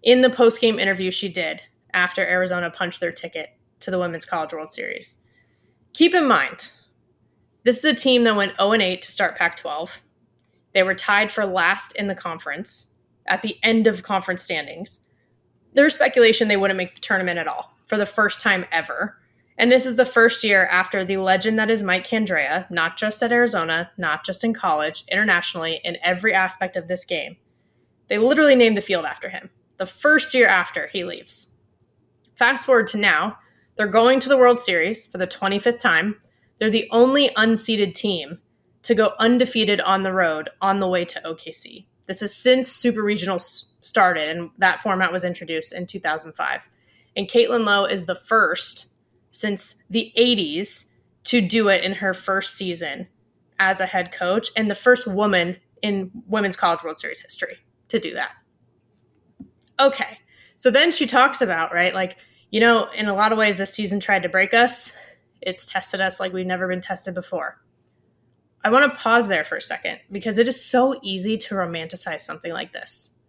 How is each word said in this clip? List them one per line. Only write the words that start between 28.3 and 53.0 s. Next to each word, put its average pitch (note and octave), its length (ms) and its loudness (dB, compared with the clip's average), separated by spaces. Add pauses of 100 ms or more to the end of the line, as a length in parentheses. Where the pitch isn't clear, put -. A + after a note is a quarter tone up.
named A3+ 240 6
the - 20 -2
field F3 240 -4
after - 240 -10
him. - 220 -16 (260)
The F#3 100 -6
first - 480 2
year A#3 140 6
after E3+ 400 0
he F3+ 160 -6
leaves. - 480 -12 (840)
Fast B3+ 300 0
forward A#3+ 220 4
to G#3+ 100 -6
now, F#3+ 400 0 (380)
they're G#3+ 100 0
going A3+ 320 4
to C4 100 -2
the C#4 80 6
World B3 220 6
Series F#3 480 -2
for - 120 -14
the F#3 80 -2
twenty-fifth G3+ 520 -2
time. F#3+ 380 0 (420)
They're G#3+ 100 0
the G#3+ 220 0
only C4 460 6
unseeded A3 580 2
team E3+ 460 -6 (420)
to A3+ 140 2
go F3+ 240 2
undefeated A#3 600 2
on F#3+ 220 0
the F#3+ 100 -2
road D#3+ 380 0 (100)
on G3 200 0
the F#3+ 80 0
way F3+ 160 0
to - 200 -12
O E3 120 -10
K D#3+ 160 -16
C. - 340 -14 (200)
This F#3 160 -8
is G3+ 120 -2
since B3+ 380 2
Super A3+ 320 0
Regional G3 320 -2
s-, - 440 -6
started, E3 560 2
and E3+ 220 -10
that F#3 240 2
format F#3 300 0
was F3+ 100 -4
introduced E3 500 -6
in F3+ 140 -10
two - 140 -12
thousand D#3+ 320 -6
five. - 360 -6 (460)
And G3 140 -4
Caitlin A#3 360 2
Lowe G3+ 200 2
is F#3 220 -4
the F3 100 -4
first - 720 0 (440)
since - 460 -6 (120)
the A3+ 280 -4
eighties G#3 760 0 (300)
to A#3+ 180 2
do G#3 280 2
it F3+ 160 2
in F#3 80 -4
her F#3+ 220 -4
first F#3+ 420 -4
season E3 500 -8 (540)